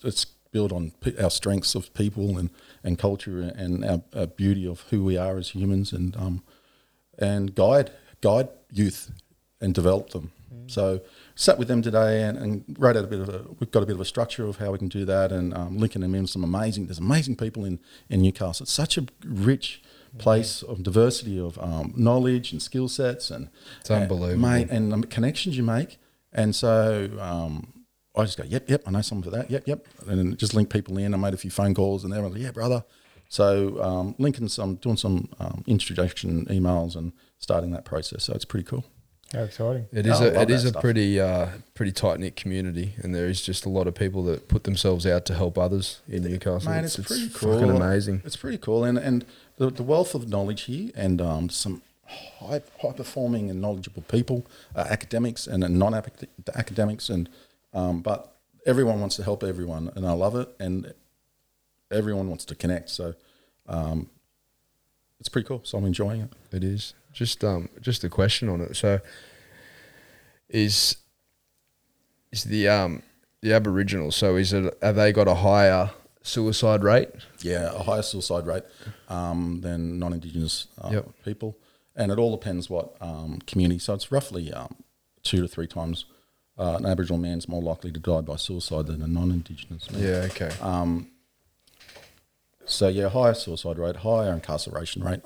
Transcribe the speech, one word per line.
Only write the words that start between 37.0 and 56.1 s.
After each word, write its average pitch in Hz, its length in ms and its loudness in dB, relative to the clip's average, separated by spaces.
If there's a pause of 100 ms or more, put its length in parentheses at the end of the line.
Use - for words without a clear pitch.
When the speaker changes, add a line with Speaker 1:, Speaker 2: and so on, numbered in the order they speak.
Speaker 1:
starting 87 320 0
that - 140 -8
process. - 400 -6
So - 80 -4
it's - 100 -4
pretty - 220 -4
cool. - 180 -6 (480)
Speaker 2:
How 117 120 -4
exciting. 113 500 -4
Speaker 3:
It 104 120 0
is 113 140 6
Speaker 1:
Oh, 120 60 6
I - 20 8
Speaker 3:
a, 107 60 6
Speaker 1:
love 98 80 6
Speaker 3:
it 110 100 6
is 123 120 4
Speaker 1:
that 127 40 2
Speaker 3:
a 120 40 4
Speaker 1:
stuff. 80 100 -2
Speaker 3:
pretty, 104 400 4
uh, 90 260 2 (260)
pretty 98 200 -2
tight-knit 90 420 0
community, 92 600 -4
and 90 180 -4
there 87 120 0
is 92 140 -2
just 92 240 -4
a 95 40 -2
lot 92 180 2
of 87 80 -2
people 95 280 0
that 85 260 -2
put - 160 2
themselves 95 400 2
out 90 220 4
to 95 60 -2
help 85 240 0
others 92 480 0
in 92 180 -4
Newcastle. 90 460 -2
Speaker 1:
Mate, 160 140 0
Speaker 3:
It's, 160 160 -4
Speaker 1:
it's - 0 -
Speaker 3:
it's 95 80 -6
Speaker 1:
pretty 117 220 -4
Speaker 3:
fucking 110 400 2
Speaker 1:
cool. 92 120 6
Speaker 3:
amazing. 98 440 2
Speaker 1:
It's - 100 -8
pretty 208 220 -6
cool. 113 260 2
And, 123 140 2
and 123 280 0 (300)
the, 131 140 2
the 131 140 -6
wealth 160 320 2
of 120 120 -6
knowledge 101 360 -2
here 175 320 -8
and, 92 260 2
um, 82 280 -2
some - 320 -6 (220)
high, - 580 -10 (200)
high-performing 123 680 -2
and 92 120 -4
knowledgeable 98 480 -6
people, 120 360 0 (300)
uh, - 140 -2
academics 117 580 -2
and, 92 160 0
and 90 160 4
non-academics, 107 1300 -2